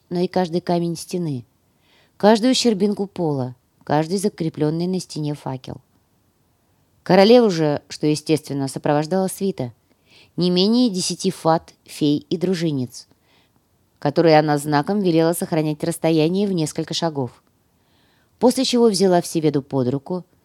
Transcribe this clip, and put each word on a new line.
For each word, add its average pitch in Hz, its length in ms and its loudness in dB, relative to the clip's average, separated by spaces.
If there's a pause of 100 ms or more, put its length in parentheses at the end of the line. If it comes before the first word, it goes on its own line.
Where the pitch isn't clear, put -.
но 180 100 -4
и 180 80 0
каждый 175 340 -2
камень 170 340 -2
стены, 156 500 -8 (720)
каждую 220 360 4
щербинку 202 540 0
пола, 139 480 -4 (280)
каждый 160 360 -2
закрепленный 165 680 -2
на 185 140 -2
стене 151 340 -8
факел. 131 480 -12 (1200)
Королеву 220 480 6
же, 156 380 0
что - 180 -8
естественно, 147 600 -2
сопровождала 151 600 -2
свита, 180 460 -6 (600)
не 175 160 0
менее 220 400 2
десяти 180 400 -4
фат, - 420 -2 (120)
фей 147 320 -2 (120)
и 190 80 -4
дружинниц, 160 680 -4 (920)
которые 156 380 4
она 151 200 2
знаком 151 420 -2
велела 165 340 2
сохранять 156 500 -4
расстояние 165 640 0
в 196 60 -4
несколько 160 420 -4
шагов. 147 480 -6 (960)
После 254 260 2
чего 240 240 4
взяла 185 340 4
Всеведу 151 400 0
под 127 280 -2
руку 170 340 -6 (220)